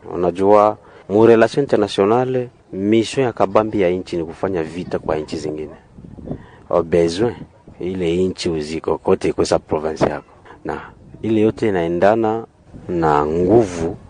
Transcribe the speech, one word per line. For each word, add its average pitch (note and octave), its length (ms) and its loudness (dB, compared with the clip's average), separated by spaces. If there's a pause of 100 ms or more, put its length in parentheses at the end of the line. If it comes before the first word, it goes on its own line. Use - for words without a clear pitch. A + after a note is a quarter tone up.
(140)
Unajua, G2 600 4 (320)
mu G#2+ 180 6
relation A2+ 380 6
internationale, B2 840 0 (240)
mission A2 540 0
ya A#2 60 -2
kabambi G#2+ 480 2
ya F2 100 4
nchi F#2 260 -4
ni E2 80 -4
kufanya E2+ 380 -4
vita E2+ 360 -6
kwa D#2+ 180 -4
nchi D#2 200 -8
zingine. D2+ 380 -8 (960)
Au F2 120 2
besoin, E2+ 520 0 (460)
ile F2+ 360 -2
nchi F#2 320 -2
uziko D#2+ 500 -4
kote - 340 0
kwa F2 140 -2
sa E2+ 120 0
province D#2 460 -4
yako. C#2+ 200 -4 (400)
Na D2+ 160 -8 (420)
ile A2 180 0
yote A2 280 2
inaendana G2+ 760 2 (440)
na D#3 380 0
nguvu F2+ 720 0 (140)